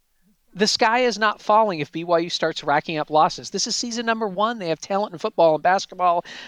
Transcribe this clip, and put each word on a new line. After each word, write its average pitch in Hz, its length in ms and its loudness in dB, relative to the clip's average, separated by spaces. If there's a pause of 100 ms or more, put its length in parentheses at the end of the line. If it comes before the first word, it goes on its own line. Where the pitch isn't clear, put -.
(540)
The 196 140 0
sky 233 320 2
is 240 180 2
not 214 240 0
falling 208 380 4
if 143 100 -6
B 165 140 -8
Y 170 160 2
U 175 100 -4
starts - 320 -4
racking 151 360 0
up 151 120 -6
losses. 156 400 2
This 196 160 -4
is 226 80 -6
season 233 320 -6
number 226 220 -2
one. 208 320 -2
They 175 80 -6
have 156 120 -4
talent 202 320 -4
in 165 60 -14
football 165 360 4
and 151 80 -4
basketball, 180 600 0 (240)